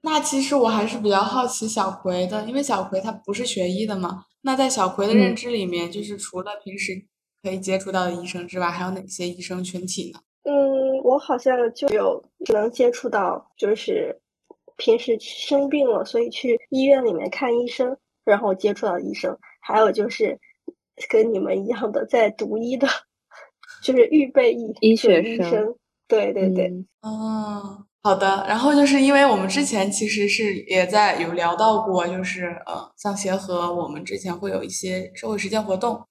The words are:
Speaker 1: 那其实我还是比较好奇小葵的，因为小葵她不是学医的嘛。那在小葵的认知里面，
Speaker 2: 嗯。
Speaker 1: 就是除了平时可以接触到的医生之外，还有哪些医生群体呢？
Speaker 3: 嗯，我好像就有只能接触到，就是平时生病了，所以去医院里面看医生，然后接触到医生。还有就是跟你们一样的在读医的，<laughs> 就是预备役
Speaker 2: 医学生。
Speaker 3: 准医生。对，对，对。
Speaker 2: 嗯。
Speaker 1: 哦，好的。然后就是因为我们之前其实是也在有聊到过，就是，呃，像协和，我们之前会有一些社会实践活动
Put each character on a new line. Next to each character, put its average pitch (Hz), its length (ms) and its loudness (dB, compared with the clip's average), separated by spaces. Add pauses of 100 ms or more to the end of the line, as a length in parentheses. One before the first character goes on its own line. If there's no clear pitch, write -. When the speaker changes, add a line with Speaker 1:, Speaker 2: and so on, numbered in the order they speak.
Speaker 1:
那 311 180 0
其 277 200 -2
实 269 160 0
我 240 120 4
还 220 180 0
是 226 140 -6
比 208 100 0
较 196 120 4
好 240 260 0
奇 220 200 -6
小 202 220 -2
葵 180 380 -4
的， 214 160 -6
因 226 100 -10
为 277 80 -2
小 220 220 -2
葵 190 180 -4
她 220 100 -6
不 196 220 -8
是 247 100 -4
学 185 240 -2
医 196 200 -2
的 208 80 -4
嘛。 185 300 -6 (160)
那 262 140 -2
在 262 140 2
小 202 180 0
葵 196 200 -2
的 220 80 4
认 202 200 6
知 247 140 -8
里 214 160 -2
面， 175 240 -4
Speaker 2:
嗯。 - 20 -12
Speaker 1:
就 208 120 -10
是 208 120 -10
除 185 260 -10
了 202 100 -10 (120)
平 196 140 -14
时 190 260 -8 (380)
可 190 80 -6
以 190 100 -6
接 190 200 -2
触 190 120 -8
到 185 140 0
的 175 80 -2
医 175 140 -10
生 175 200 -10
之 180 120 -8
外， 175 100 0
还 175 160 -6
有 185 60 -6
哪 190 160 -10
些 180 200 -8
医 180 140 -10
生 180 220 -8
群 180 240 -10
体 - 260 -8
呢？ - 60 -20 (260)
Speaker 3:
嗯， 269 580 0
我 254 140 4
好 269 200 -2
像 254 200 2 (160)
就 277 160 -2
有 196 340 0 (220)
只 - 60 -2
能 214 180 2
接 240 220 2
触 240 160 -6
到， 185 500 -2
就 208 160 2
是 - 460 -4 (560)
平 233 240 2
时 233 220 0
生 - 480 -2
病 277 200 2
了， 208 140 2
所 - 160 -2
以 240 100 0
去 240 300 -2 (100)
医 262 140 0
院 269 220 6
里 208 80 2
面 170 160 -4
看 240 280 0
医 240 80 0
生， 247 300 -4 (300)
然 202 120 4
后 202 160 0
接 202 200 0
触 220 120 -6
到 190 140 -2
医 - 140 -8
生。 - 240 -6 (240)
还 220 180 0
有 220 100 6
就 214 200 0
是 - 280 -2 (720)
跟 220 240 4
你 190 60 0
们 196 240 -2
一 202 40 -6
样 226 260 -4
的 226 120 -2
在 226 240 2
读 214 280 -6
医 240 180 -4
的， 262 140 0 (460)
<laughs> - 460 -20
就 262 120 0
是 240 140 8
预 302 200 4
备 247 260 4
役 233 280 -6
Speaker 2:
医 220 160 8
学 185 260 6
生。 - 0 -
Speaker 3:
准 226 240 -2
医 - 20 -4
生。 214 260 0 (340)
对， 202 240 2
对， 190 160 2
对。 185 160 0
Speaker 2:
嗯。 180 200 -8 (180)
Speaker 1:
哦， 214 840 -8 (160)
好 202 120 4
的。 196 320 2
然 220 140 0
后 285 160 4
就 285 100 8
是 277 140 4
因 269 140 6
为 277 120 8
我 226 120 6
们 190 100 -2
之 277 160 0
前 202 260 0
其 208 200 -2
实 208 180 0
是 202 360 0
也 185 220 2
在 196 360 4
有 170 100 -2
聊 170 240 0
到 220 240 4
过， 185 260 0
就 185 160 -4
是， 185 260 -6 (180)
呃， - 320 -10
像 202 180 -4
协 196 180 -4
和， 180 400 -4
我 170 140 -4
们 147 160 -10
之 196 140 -8
前 185 200 -8
会 190 140 -8
有 185 100 -4
一 - 60 -10
些 185 480 -6
社 226 140 -10
会 214 80 -4
实 202 100 -6
践 214 160 -2
活 196 140 -2
动 226 340 -4